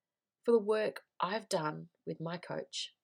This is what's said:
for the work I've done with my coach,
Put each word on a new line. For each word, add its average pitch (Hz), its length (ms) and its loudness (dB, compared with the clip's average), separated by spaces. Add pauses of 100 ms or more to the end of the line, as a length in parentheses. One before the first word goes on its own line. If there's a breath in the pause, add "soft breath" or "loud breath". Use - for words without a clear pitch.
(440)
for 240 80 6
the 233 60 8
work 214 440 0 (180)
I've 202 280 -2
done 160 380 0 (200)
with 165 140 -6
my 165 160 -4
coach, - 560 -8 (120)